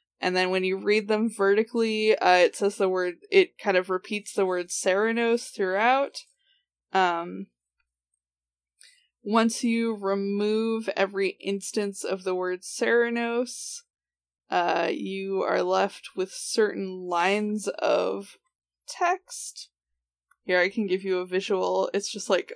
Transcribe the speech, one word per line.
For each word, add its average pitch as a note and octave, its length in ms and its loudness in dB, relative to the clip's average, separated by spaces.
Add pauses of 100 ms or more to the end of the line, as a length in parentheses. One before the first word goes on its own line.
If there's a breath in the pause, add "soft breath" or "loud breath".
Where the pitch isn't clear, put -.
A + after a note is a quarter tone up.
(200)
And F3+ 160 0
then F#3 160 2
when F#3 120 0
you F#3 140 0
read G#3 300 2
them G#3+ 220 2
vertically, G#3+ 880 2
uh, F3+ 200 6
it F3+ 180 6
says G3+ 220 0
the F#3+ 120 2
word, F3+ 260 -2 (160)
it F#3+ 260 4
kind G3+ 180 0
of F#3 140 2
repeats F#3 440 -4
the G3 120 2
word F3+ 240 -2
Ceranos A3+ 840 0
throughout. A3 760 0 (680)
Um, F3+ 540 0 (1800 soft breath)
once A3+ 400 2
you A3+ 320 0
remove G#3 1000 0
every G3 340 0 (100)
instance G3+ 640 -4
of F#3 200 -4
the F#3 120 -2
word F3+ 260 -4
Ceranos, A#3 1200 -2 (680)
uh, F3 400 0
you G3 500 -4
are F3+ 220 0
left F#3+ 520 0
with F#3 160 -4
certain F#3+ 760 -4
lines G3+ 600 0 (120)
of G3 580 0 (500)
text. - 840 -4 (760)
Here, F#3 160 2
I F3+ 100 2
can G#3 180 -2
give F#3 160 -2
you F#3 160 0
a F3+ 60 -4
visual. F#3 680 0
It's G3 180 -4
just, - 180 -10
like, F#3 260 0